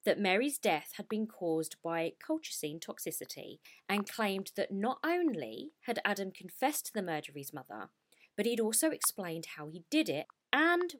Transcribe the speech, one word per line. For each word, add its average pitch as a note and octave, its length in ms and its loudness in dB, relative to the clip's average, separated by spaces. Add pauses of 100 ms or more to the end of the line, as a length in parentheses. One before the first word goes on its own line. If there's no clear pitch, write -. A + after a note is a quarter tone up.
that F3 140 6
Mary's G#3 400 4
death D#3+ 380 2
had F3+ 120 -8
been A3 180 0
caused D#3+ 560 -2
by E3 300 0 (120)
colchicine E3 560 -4
toxicity - 760 -8 (300)
and G3+ 200 0
claimed G3 480 -2
that G3 160 0
not A3 320 0
only C#4+ 680 0 (100)
had A#3 200 -2
Adam G3 280 0
confessed - 560 -2
to - 80 -10
the G#3 80 0
murder D#3+ 280 -2
of C#3+ 40 -20
his C#3 180 -10
mother, A#2 380 -10 (440)
but G#3 120 2
he'd A#3 140 2
also A3+ 300 4
explained E3+ 680 -2
how D3+ 120 -10
he E3+ 220 -12
did D4+ 180 4
it C#3+ 180 0 (240)
and F4 500 4